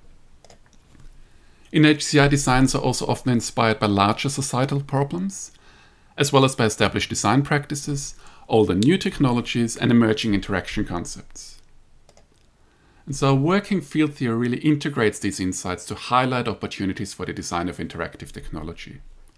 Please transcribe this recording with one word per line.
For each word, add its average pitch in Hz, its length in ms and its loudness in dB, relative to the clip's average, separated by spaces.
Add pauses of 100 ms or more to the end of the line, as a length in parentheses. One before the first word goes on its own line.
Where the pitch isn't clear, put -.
(1700)
In 151 140 6
H 151 180 4
C 147 160 4
I, 143 80 6
designs 135 460 4
are 131 80 0
also - 240 -2
often 123 260 0
inspired 113 460 0
by 110 80 0
larger 101 420 4
societal 135 540 -2
problems, 147 680 -4 (680)
as 139 120 0
well 135 140 6
as 131 100 2
by 117 120 2
established 104 420 0
design 113 320 2
practices, 143 760 -4 (340)
older 104 240 4
new 127 240 4
technologies, 120 800 -2
and 120 120 0
emerging 113 440 4
interaction 95 500 -2
concepts. - 720 -12 (1500)
And 143 100 -10
so 139 220 2
working 185 460 0
field 147 320 0
theory 117 220 -2
really 120 220 0
integrates 143 640 0
these 101 180 -4
insights 92 460 -6
to - 100 -10
highlight 127 540 0
opportunities 98 680 -6
for - 100 -12
the 101 80 -6
design 90 360 -6
of 87 80 -8
interactive 82 560 -10
technology. - 680 -12 (380)